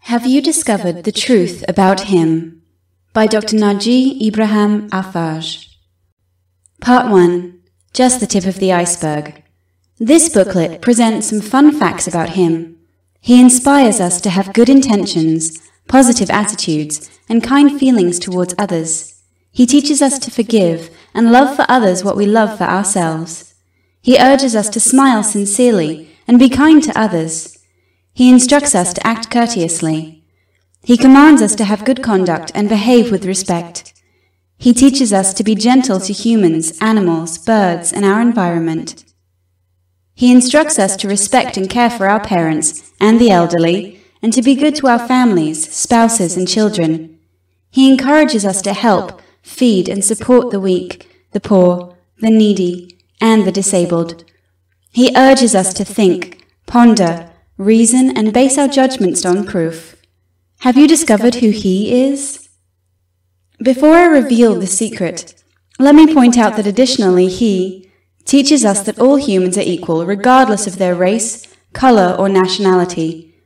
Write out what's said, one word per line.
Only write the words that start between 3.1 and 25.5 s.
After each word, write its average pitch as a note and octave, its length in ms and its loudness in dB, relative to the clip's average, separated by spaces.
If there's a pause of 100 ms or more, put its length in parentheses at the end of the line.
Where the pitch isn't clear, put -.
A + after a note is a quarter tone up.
By A3 120 0
Doctor G#3+ 300 -4
Naji A3 640 0
Ibrahim G#3 720 -2
Afaj. E3 760 -10 (1120)
Part B3 300 0
one. F3+ 540 0 (300)
Just B3+ 260 0
the G#3 80 -6
tip F#3 180 -2
of F#3+ 140 -6
the F#3+ 120 -2
iceberg. D3+ 680 -6 (560)
This D#4+ 340 2
booklet F#3 520 0
presents A3+ 460 0
some G#3+ 120 -4
fun D4 300 2
facts F3+ 360 -4
about E3+ 340 -4
him. E3 360 -4 (440)
He B3 200 6
inspires B3+ 580 4
us F3+ 220 -4
to G#3 80 -4
have F#3+ 240 -4
good A#3 160 4
intentions, F3 880 0 (300)
positive A#3+ 420 2
attitudes, D3+ 800 -6 (180)
and A#3 160 0
kind C#4 360 2
feelings G3+ 400 0
towards F3+ 400 -6
others. E3+ 600 -8 (320)
He B3 140 2
teaches C#4+ 340 0
us C4+ 200 0
to - 100 -12
forgive G3 600 -2 (240)
and A3+ 160 2
love C4+ 240 4
for - 120 -2
others G3 360 0
what G3+ 120 -4
we G3+ 120 -2
love G#3+ 320 -2
for F3 60 -2
ourselves. E3 880 -6 (440)
He - 200 2
urges C4 360 2
us G#3 140 -2
to A3+ 100 -6
smile B3+ 440 2
sincerely G3+ 880 -2 (160)